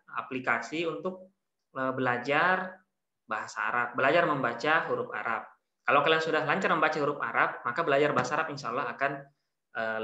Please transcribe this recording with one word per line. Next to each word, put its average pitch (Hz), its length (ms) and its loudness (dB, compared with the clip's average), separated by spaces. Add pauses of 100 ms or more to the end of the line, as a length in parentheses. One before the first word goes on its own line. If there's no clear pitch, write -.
(180)
aplikasi 131 720 -4
untuk, 160 400 -8 (480)
eh, 131 160 -2
belajar 143 880 0 (400)
bahasa 107 480 -6
Arab, 120 240 -2
belajar 151 320 4
membaca 147 640 0
huruf 123 240 -4
Arab. 110 320 -4 (400)
Kalau 135 160 6
kalian 160 200 4
sudah 156 200 0
lancar 180 320 2
membaca 156 240 2
huruf 143 240 0
Arab, 123 400 0
maka 165 240 -2
belajar 143 240 4
bahasa - 240 0
Arab 156 160 0
insya 127 240 -8
Allah 127 160 -2
akan, 135 220 -2 (680)
eh, 110 260 -2